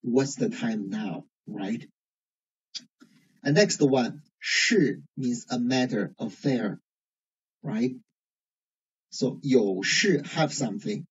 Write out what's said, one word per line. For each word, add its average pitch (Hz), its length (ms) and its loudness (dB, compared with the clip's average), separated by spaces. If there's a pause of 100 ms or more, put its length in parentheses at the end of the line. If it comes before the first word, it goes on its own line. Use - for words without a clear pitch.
What's 127 340 0
the 117 120 0
time 107 400 -4
now, 95 360 -6 (220)
right? 101 400 -6 (1600)
And 143 120 2
next 208 260 4
one, 131 420 2 (160)
事 - 640 2 (140)
means 123 340 -4
a 120 80 -2
matter, 120 600 0
affair, 117 600 -4 (840)
right? 214 340 -2 (1120)
So - 320 -4
有 104 400 2
事, 180 420 2
have 156 280 -2
something 107 580 -6